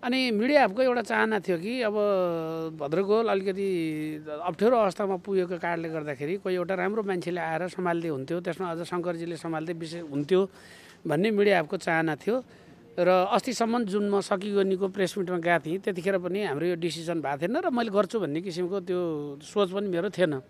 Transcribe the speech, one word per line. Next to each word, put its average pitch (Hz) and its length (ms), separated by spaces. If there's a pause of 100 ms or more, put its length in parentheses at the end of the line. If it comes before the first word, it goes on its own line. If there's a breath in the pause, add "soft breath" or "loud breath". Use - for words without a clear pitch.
अनि 254 300
मिडिया 254 340
हबको 208 180
एउटा 247 200
चाहना 220 420
थियो 180 160
कि 240 220
अब 208 100 (880)
भद्रगोल 196 480
अलिकति 196 400 (800)
अप्ठ्यारो 208 280
अवस्थामा 196 400
पुगेको 185 440
कारणले 170 320
गर्दाखेरि 151 480
कोही 185 160
एउटा 180 180
राम्रो 190 300
मान्छेले 175 360
आएर 165 280
सम्हाल्दै 170 400
हुन्थ्यो, 151 320
त्यसमा 175 320
अझ 165 80
शङ्करजीले 170 560
सम्हाल्दै 160 400
विशेष 165 320
हुन्थ्यो 147 320 (640 loud breath)
भन्ने 170 260
मिडिया 202 300
हबको 156 160
चाहना 160 400
थियो। 208 200 (600 loud breath)
र 180 320
अस्तिसम्म 233 560
जुन 202 240
म 202 160
सकिगनीको 196 640
प्रेस 190 320
मिटमा 180 180
गएको 165 300
थिएँ, 175 160
त्यतिखेर 190 320
पनि 180 320
हाम्रो 147 180
यो 180 140
डिसिजन 165 400
भएको 143 160
थिएन 175 240
र 370 80
मैले 240 240
गर्छु 202 280
भन्ने 156 200
किसिमको 180 400
त्यो 180 200 (440)
सोच 202 240
पनि 202 200
मेरो 175 280
थिएन। 156 340